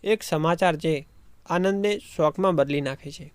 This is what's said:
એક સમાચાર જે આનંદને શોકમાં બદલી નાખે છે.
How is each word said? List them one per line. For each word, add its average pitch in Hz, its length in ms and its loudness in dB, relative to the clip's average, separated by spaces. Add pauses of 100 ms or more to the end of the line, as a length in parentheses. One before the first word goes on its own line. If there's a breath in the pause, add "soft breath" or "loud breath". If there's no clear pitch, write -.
એક 208 180 0
સમાચાર 170 540 2
જે 151 300 -2 (400)
આનંદને 196 520 0
શોકમાં 175 560 0
બદલી 143 260 2
નાખે 135 300 -8
છે. 147 240 -18